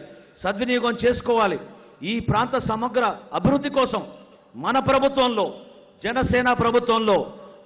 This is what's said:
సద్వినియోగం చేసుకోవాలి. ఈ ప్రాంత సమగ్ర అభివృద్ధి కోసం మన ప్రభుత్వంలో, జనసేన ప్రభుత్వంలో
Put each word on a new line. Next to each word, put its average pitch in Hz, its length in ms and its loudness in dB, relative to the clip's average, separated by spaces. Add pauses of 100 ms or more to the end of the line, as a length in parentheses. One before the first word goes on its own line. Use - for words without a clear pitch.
(360)
సద్వినియోగం 240 560 -2 (120)
చేసుకోవాలి. 226 560 0 (420)
ఈ 214 180 -4
ప్రాంత 233 360 0
సమగ్ర 220 600 -2 (160)
అభివృద్ధి 269 380 0
కోసం 240 360 -2 (500)
మన 196 220 0
ప్రభుత్వంలో, 254 760 2 (500)
జనసేన 247 480 0
ప్రభుత్వంలో 233 800 2 (340)